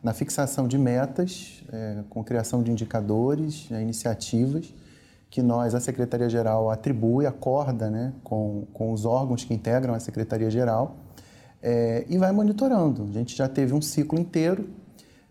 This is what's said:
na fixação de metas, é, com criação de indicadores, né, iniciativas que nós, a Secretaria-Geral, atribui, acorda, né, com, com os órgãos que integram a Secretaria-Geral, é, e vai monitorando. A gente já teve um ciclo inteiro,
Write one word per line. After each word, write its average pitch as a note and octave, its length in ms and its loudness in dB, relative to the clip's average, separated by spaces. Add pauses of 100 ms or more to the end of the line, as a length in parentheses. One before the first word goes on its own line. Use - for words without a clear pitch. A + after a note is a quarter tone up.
na A#2 100 0
fixação C3+ 540 -2
de B2+ 100 2
metas, C3+ 840 0 (100)
é, G#2+ 360 -6
com A2 140 -6
criação A#2+ 380 0
de A#2 100 2
indicadores, A#2 960 0
né, A2 120 -4
iniciativas A#2 920 -2 (560)
que - 120 -2
nós, A#2+ 320 4
a B2 60 2
Secretaria-Geral, A#2 880 0
atribui, A#2 560 2
acorda, B2+ 640 0
né, A#2+ 240 -4 (100)
com, G#2+ 480 -4
com A2+ 220 -2
os G#2+ 100 -2
órgãos B2 400 0
que - 100 -4
integram A#2+ 400 0
a A2+ 60 -2
Secretaria-Geral, A2+ 960 0 (680)
é, A#2 460 2
e E3+ 100 0
vai F#3 140 4
monitorando. G#3 760 2
A G2 40 -6
gente A#2 220 -4
já C3+ 120 2
teve C3+ 260 2
um D3+ 80 2
ciclo D3+ 380 0
inteiro, E3+ 500 0 (600)